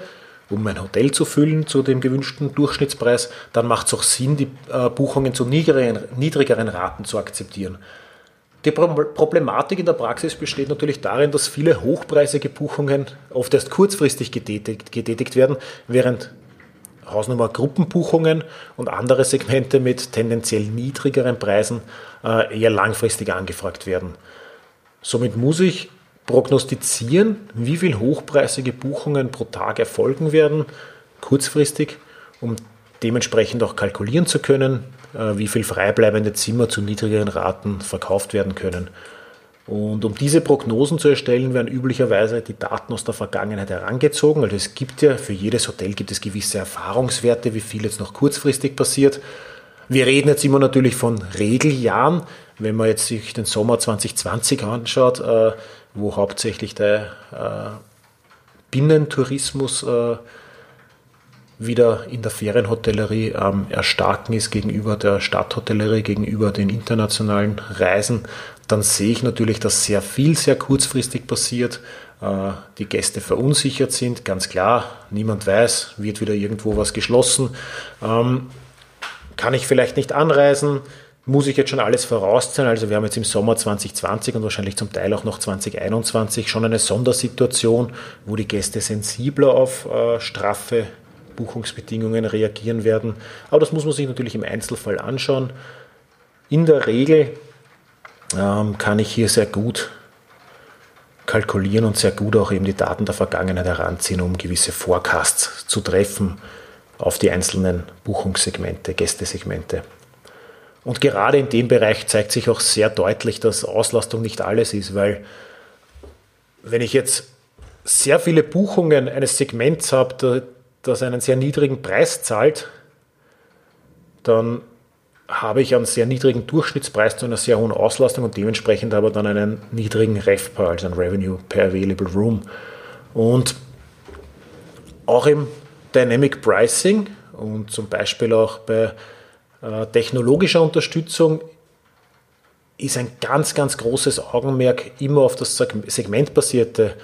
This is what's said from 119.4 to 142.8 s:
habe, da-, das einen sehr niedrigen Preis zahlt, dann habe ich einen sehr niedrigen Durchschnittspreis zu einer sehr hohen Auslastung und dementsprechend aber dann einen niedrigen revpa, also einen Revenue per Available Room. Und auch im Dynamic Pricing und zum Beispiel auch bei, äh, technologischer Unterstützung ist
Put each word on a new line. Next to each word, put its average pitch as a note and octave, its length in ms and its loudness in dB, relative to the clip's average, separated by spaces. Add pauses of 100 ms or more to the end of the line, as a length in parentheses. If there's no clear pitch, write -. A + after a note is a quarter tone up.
habe, B2+ 240 2
da-, B2+ 260 0 (400)
das B2+ 200 0
einen B2 180 -4
sehr C3 140 2
niedrigen C3+ 480 0
Preis A2 400 2
zahlt, B2 460 2 (1500)
dann A#2 380 2 (680)
habe A2+ 340 -2
ich B2+ 140 2
einen A#2+ 120 2
sehr A#2 200 0
niedrigen B2+ 400 0
Durchschnittspreis A2 680 0
zu B2 100 -6
einer A#2 100 -2
sehr A2+ 220 2
hohen A2+ 140 2
Auslastung B2 500 2
und A2+ 140 -4
dementsprechend G#2+ 580 0
aber G#2 160 4
dann G#2 160 0
einen G#2 340 0 (120)
niedrigen A2 440 0
revpa, G2 520 0
also F2 180 -2
einen F2 80 -4
Revenue F#2 540 -2
per G2 160 2
Available F#2+ 500 0
Room. G#2+ 280 2 (680)
Und A#2+ 440 2 (1500)
auch B2 200 4
im D3 220 2 (440)
Dynamic B2+ 500 4
Pricing A#2+ 640 4 (240)
und G#2+ 400 -8
zum G#2 160 -8
Beispiel G2+ 440 0
auch A2 260 2
bei, A2 340 0 (680)
äh, A2 240 -6
technologischer C3 760 4
Unterstützung D#3+ 800 2 (1400)
ist - 180 -4